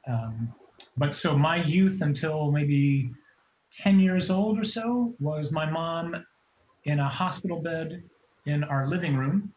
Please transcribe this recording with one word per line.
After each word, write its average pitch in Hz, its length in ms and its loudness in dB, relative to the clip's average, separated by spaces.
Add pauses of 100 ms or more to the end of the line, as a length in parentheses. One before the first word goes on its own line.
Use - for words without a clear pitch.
Um, 117 440 -4 (440)
but 143 180 0
so 147 240 0
my 165 260 2
youth 190 380 2
until 151 480 -2
maybe 143 600 2 (600)
ten 196 300 4
years 185 300 2
old 214 280 2
or 214 60 -2
so 233 560 -2
was 151 320 -2
my 156 180 -2
mom 165 540 -4 (600)
in 147 140 2
a 139 100 2
hospital 170 520 -4
bed 160 420 -6 (440)
in 147 180 0
our 139 240 -2
living 165 280 0
room 160 400 0